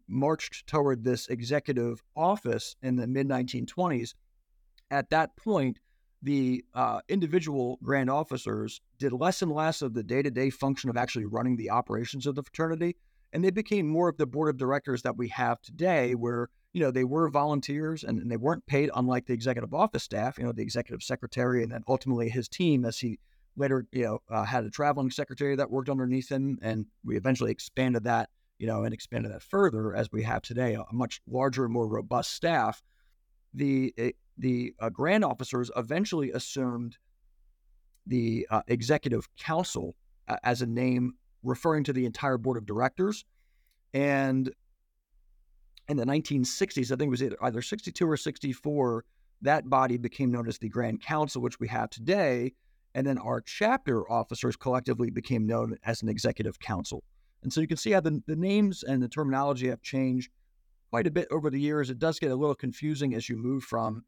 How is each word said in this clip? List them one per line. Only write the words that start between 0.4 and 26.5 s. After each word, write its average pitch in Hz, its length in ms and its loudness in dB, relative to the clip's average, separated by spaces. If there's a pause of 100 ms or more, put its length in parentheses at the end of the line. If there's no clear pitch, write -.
toward 139 340 2
this 123 260 0
executive 120 720 -2 (120)
office 160 680 0
in 127 120 0
the 120 120 0
mid 135 200 0
nineteen 127 400 -2
twenties. 143 480 -2 (760)
At 139 180 0
that 160 280 2
point, 151 420 2 (440)
the, 131 400 2 (120)
uh, 117 340 0
individual 151 760 0
grand 131 280 2
officers 110 720 -2 (160)
did 127 160 0
less 165 260 2
and 175 100 0
less 156 300 0
of 123 140 -2
the 117 80 -2
day-to-day 131 480 0
function 135 400 0
of 120 80 0
actually 117 260 0
running 117 320 0
the 110 140 -2
operations 120 560 -2
of 139 80 0
the 143 80 -4
fraternity, 165 540 -2 (360)
and 165 100 0
they 190 80 4
became 202 380 0
more 165 220 4
of 156 80 -4
the 147 80 2
board 151 240 0
of 131 80 0
directors 131 420 0
that 123 160 -2
we 120 120 -2
have 120 340 0
today, 143 520 2
where, 120 360 -2 (240)
you 180 60 2
know, 139 100 4
they 127 140 4
were 147 260 2
volunteers 147 760 0
and, 113 160 0
and 120 100 -4
they 117 60 -2
weren't 143 300 0
paid, 143 280 4
unlike 123 300 2
the 127 80 -2
executive 117 400 -2
office 196 300 2
staff, 107 340 -2
you 123 80 -4
know, 120 80 -2
the 110 100 -4
executive 117 400 -6
secretary, 123 600 0
and 113 100 -4
then 113 160 -8
ultimately 123 400 0
his 120 180 -4
team, 147 380 2
as 113 140 -4
he 113 200 -4 (380)
later, 135 360 0
you 127 120 0
know, 107 140 -2 (120)
uh, 107 140 0
had 113 200 0
a 107 60 -8
traveling 143 400 0
secretary 139 460 -2
that 131 140 0
worked 131 180 -2
underneath 131 400 0
him, 135 320 0